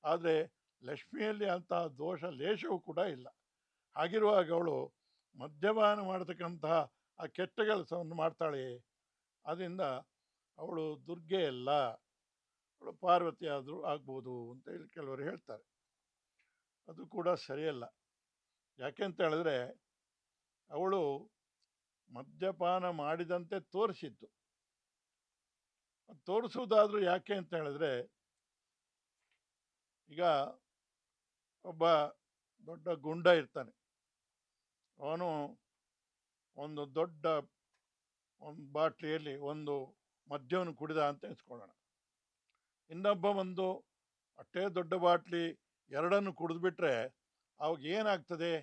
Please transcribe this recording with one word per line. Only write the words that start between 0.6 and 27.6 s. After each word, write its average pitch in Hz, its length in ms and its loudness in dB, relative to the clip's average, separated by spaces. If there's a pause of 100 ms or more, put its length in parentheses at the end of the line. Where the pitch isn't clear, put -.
ಲಕ್ಷ್ಮಿಯಲ್ಲಿ 208 640 -4
ಅಂತಹ 175 380 -2 (120)
ದೋಷ 160 260 -6 (100)
ಲೇಶವೂ 180 440 -2
ಕೂಡ 151 200 -6 (100)
ಇಲ್ಲ. 127 200 -10 (680)
ಹಾಗಿರುವಾಗ 185 560 4
ಅವಳು 170 240 2 (600)
ಮದ್ಯಪಾನ 208 640 2
ಮಾಡತಕ್ಕಂತಹ 175 760 -4 (440)
ಆ 165 80 -8
ಕೆಟ್ಟ 185 340 -6
ಕೆಲಸವನ್ನು 175 540 -2
ಮಾಡ್ತಾಳೆಯೇ? 156 600 -2 (680)
ಆದ್ದರಿಂದ 175 400 -4 (760)
ಅವಳು 160 260 -6 (220)
ದುರ್ಗೆ 170 400 -2
ಅಲ್ಲ, 127 240 -2 (1120)
ಅವಳು - 100 -12
ಪಾರ್ವತಿ 175 540 2
ಆದರೂ 143 360 -4
ಆಗ್ಬೋದು 131 520 -6 (160)
ಅಂತ 127 180 -18
ಹೇಳಿ 170 200 -12
ಕೆಲವರು 135 340 -10
ಹೇಳ್ತಾರೆ. 143 420 -10 (1200)
ಅದು 165 180 -16
ಕೂಡ 170 220 -4 (100)
ಸರಿಯಲ್ಲ. 139 460 -4 (920)
ಯಾಕೆ 139 260 -6
ಅಂತ 190 160 -6
ಹೇಳಿದ್ರೆ 160 360 2 (1120)
ಅವಳು 185 300 0 (1080)
ಮದ್ಯಪಾನ 175 800 -2
ಮಾಡಿದಂತೆ 170 680 -2
ತೋರಿಸಿತ್ತು. 175 680 -4 (2000)
ತೋರಿಸುವುದಾದ್ರೂ 214 760 4
ಯಾಕೆ 185 340 2
ಅಂತ 180 200 -6
ಹೇಳಿದ್ರೆ, 151 380 0 (2250)